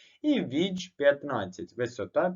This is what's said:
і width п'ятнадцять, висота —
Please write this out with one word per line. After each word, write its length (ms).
і 200
width 540
п'ятнадцять, 840
висота — 580